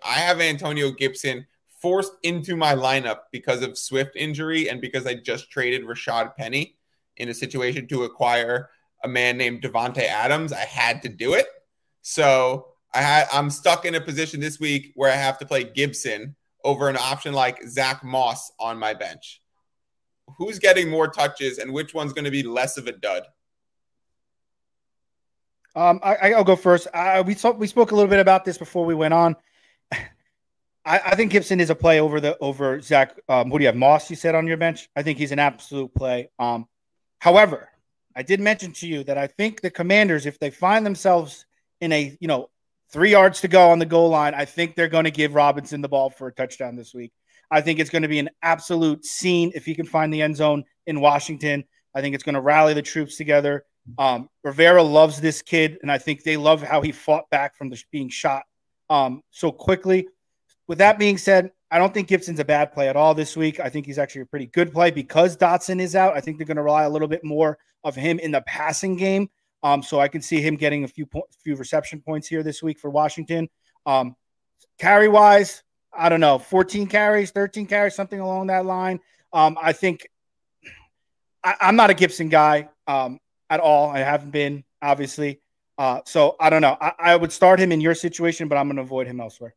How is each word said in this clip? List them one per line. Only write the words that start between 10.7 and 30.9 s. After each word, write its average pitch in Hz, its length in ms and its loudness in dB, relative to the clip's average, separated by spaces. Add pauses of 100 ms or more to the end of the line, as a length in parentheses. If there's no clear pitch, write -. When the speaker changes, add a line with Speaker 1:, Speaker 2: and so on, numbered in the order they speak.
Speaker 1:
to - 60 -12
do 113 240 -6
it. 202 140 2 (560)
So 131 640 0 (240)
I 123 80 -2
had, 147 320 4
I'm 143 160 0
stuck 175 380 -2
in 165 80 -4
a 160 80 -6
position 156 360 -8
this 147 220 -10
week 143 360 -6
where 135 140 2
I 135 60 2
have 135 220 -2
to 143 80 -16
play 135 180 -2
Gibson 127 720 -6 (260)
over 139 280 -2
an 131 80 -4
option 135 340 -6
like 131 340 -2
Zach 131 380 -4
Moss 127 560 -4
on 113 180 -8
my 110 140 -4
bench. 85 460 -16 (1000)
Who's 202 220 -10
getting 185 280 6
more 156 200 0
touches 143 500 -4
and 127 160 -10
which 147 200 -8
one's 147 180 -6
gonna 147 180 -6
be 139 140 -4
less 123 340 -4
of 120 80 -14
a 123 60 -6
dud? 95 320 -6 (2500)
Speaker 2:
Um, 175 280 2
I, 202 320 2
I'll 214 100 4
go 185 120 6
first. 175 360 4
I, 190 300 0
we 196 120 -4
saw, 233 180 0
we 214 140 -8
spoke 220 260 2
a - 20 0
little 202 160 4
bit 202 80 6
about 190 260 6
this 180 140 -6
before 170 260 -4
we 165 100 -2
went 156 200 0
on. 170 220 4 (280)
<sighs> - 280 -20
I, - 60 -8 (840)
I 185 320 0